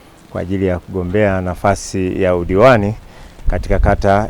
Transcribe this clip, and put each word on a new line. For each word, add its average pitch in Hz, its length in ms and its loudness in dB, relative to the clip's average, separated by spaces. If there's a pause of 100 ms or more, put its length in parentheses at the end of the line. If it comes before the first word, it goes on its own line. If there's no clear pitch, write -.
(320)
kwa 95 100 -8
ajili 95 260 -2
ya 90 120 0
kugombea 95 600 -2
nafasi 92 840 -4
ya 90 120 2
udiwani 101 600 4 (520)
katika 92 320 -2
kata 101 500 2